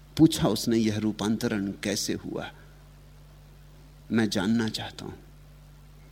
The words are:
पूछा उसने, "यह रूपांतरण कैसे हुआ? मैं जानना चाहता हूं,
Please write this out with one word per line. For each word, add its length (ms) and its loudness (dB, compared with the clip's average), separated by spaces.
पूछा 300 6
उसने, 300 2
"यह 200 2
रूपांतरण 760 -2
कैसे 300 -2
हुआ? 380 -8
मैं 180 2
जानना 400 0
चाहता 360 -10
हूं, 80 -12